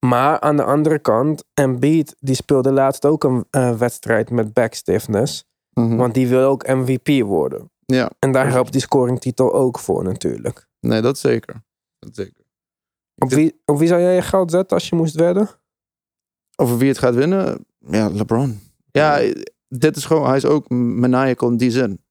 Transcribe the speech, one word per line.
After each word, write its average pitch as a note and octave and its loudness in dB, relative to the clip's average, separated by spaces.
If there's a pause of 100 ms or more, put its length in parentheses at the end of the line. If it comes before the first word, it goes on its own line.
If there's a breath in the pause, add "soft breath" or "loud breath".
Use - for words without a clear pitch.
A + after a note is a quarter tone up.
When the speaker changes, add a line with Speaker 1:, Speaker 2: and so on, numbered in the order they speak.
Speaker 1:
Maar B2+ 2
aan D3 0
de C#3+ 0
andere D3+ 0
kant, C3+ 0
Embiid, C#3 0
die C3 -2
speelde C3+ 0
laatst C3+ 0
ook D3+ 2
een, B2+ 0
eh, B2 0
wedstrijd A2+ -2
met A2+ -2
back A2+ 0
stiffness. - -2 (280)
Speaker 2:
Mhm. A#2 0
Speaker 1:
Want A#2+ 0
die B2+ 2
wil C3 4
ook C#3 -2
M C3 0
V B2+ 0
P C3+ 0
worden. D#2 -4 (140)
Speaker 2:
Ja. B2+ 0 (100)
Speaker 1:
En C3+ 0
daar - -
Speaker 2:
Precies. C3 2
Speaker 1:
helpt B2+ 0
die C3+ 0
scoringtitel B2+ 0
ook C3 0
voor - -2
natuurlijk. B1 -6 (120)
Speaker 2:
Nee, A2 -2
dat B2+ 0
zeker. A#2 -4 (360)
Dat A2 -20
zeker. - -14 (720)
Speaker 1:
Op C3+ -2
Speaker 2:
Dit B2+ 2
Speaker 1:
wie, D#3 0
op D3 0
wie E3 2
zou F3 2
jij F3+ 2
je F3+ 0
geld F3+ -2
zetten F3+ 0
als E3+ -4
je F3 -4
moest E3 -2
wedden? F3 0 (1040)
Speaker 2:
Over B2 0
wie C3 2
het C3 0
gaat B2 0
winnen? F3+ 0 (140)
Ja, G2+ 0
LeBron. A2 -2 (320)
Ja, D3 2
Speaker 1:
Ja. A#2+ 0 (340)
Speaker 2:
dit C3+ 0
is C#3+ -10
gewoon, D3+ 0
hij C3 2
is C3+ -2
ook C#3+ 0
maniacal B2 0
in A#2+ 0
die B2 0
zin. A2+ -4